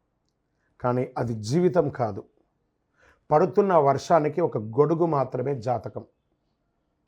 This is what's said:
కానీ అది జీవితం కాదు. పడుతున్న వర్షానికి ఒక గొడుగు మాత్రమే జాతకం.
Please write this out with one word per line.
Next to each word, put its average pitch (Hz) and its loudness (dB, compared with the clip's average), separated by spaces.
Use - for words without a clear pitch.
కానీ 127 -2
అది 120 -4
జీవితం 147 0
కాదు. 110 -6
పడుతున్న 185 4
వర్షానికి 151 2
ఒక 151 -2
గొడుగు 147 0
మాత్రమే 135 -2
జాతకం. 117 -6